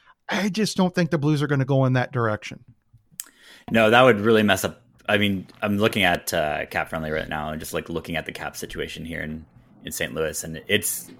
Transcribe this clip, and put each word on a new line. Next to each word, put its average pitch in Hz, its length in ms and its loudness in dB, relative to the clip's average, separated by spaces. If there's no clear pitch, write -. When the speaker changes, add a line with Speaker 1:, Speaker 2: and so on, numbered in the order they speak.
Speaker 1:
I 202 220 0
just 196 260 -2
don't 180 180 2
think 175 160 0
the 165 80 0
Blues 147 240 2
are 143 60 0
gonna 139 160 2
go 135 220 4
in 127 80 2
that 127 180 0
direction. 113 520 -2
Speaker 2:
No, 113 180 6
that 120 120 8
would 117 180 6
really 110 240 4
mess 98 200 2
up. 82 180 -8
I 107 100 4
mean, 98 300 0
I'm 101 180 0
looking 107 260 2
at, 87 280 0
uh, 76 340 -2
Cap 82 240 -4
Friendly 80 200 -6
right 78 180 -4
now 78 220 -6
and 78 80 -8
just, 80 160 -12
like, 80 140 -6
looking 82 280 -6
at 78 80 -4
the - 80 -10
cap - 240 -10
situation 78 480 -10
here 80 180 -10
in, 78 220 -10
in - 60 -12
Saint - 240 -6
Louis, 78 300 -4
and 78 240 -12
it's, - 520 -2